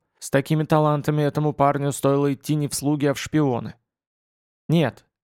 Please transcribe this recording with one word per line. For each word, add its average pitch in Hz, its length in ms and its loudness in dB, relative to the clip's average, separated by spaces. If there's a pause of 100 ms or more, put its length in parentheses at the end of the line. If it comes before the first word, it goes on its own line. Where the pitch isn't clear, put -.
(180)
С - 120 -16
такими 156 340 0
талантами 151 580 0
этому 147 300 0
парню 143 400 0
стоило 139 400 0
идти 151 240 -4
не 147 120 -2
в - 60 -8
слуги, 143 320 0
а 139 80 2
в - 40 -10
шпионы. 123 560 -2 (920)
"Нет, 147 360 0 (200)